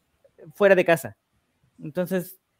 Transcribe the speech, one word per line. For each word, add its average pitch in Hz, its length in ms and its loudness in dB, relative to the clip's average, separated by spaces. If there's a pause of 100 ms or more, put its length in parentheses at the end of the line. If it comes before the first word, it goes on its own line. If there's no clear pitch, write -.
(560)
Fuera 196 180 4
de 180 120 4
Casa. 156 320 -2 (680)
Entonces, 170 560 -8 (200)